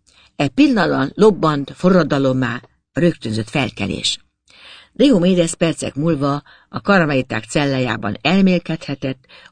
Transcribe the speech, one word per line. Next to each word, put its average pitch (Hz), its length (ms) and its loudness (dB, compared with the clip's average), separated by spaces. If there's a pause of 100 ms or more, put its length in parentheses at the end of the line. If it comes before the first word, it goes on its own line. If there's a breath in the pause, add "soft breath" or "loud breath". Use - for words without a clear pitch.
(360 soft breath)
E 143 120 -2
pillanatban 160 640 0
lobbant 156 600 2
forradalommá 135 880 0 (300)
a 180 80 -4
rögtönzött 110 480 -2
felkelés. 98 720 -4 (760 loud breath)
Diomédes 180 640 2
percek 147 400 -4
múlva 143 480 -2 (260 soft breath)
a 131 120 -10
karmeliták 147 640 0
cellájában 127 760 -2
elmélkedhetett 165 1040 -2 (280 loud breath)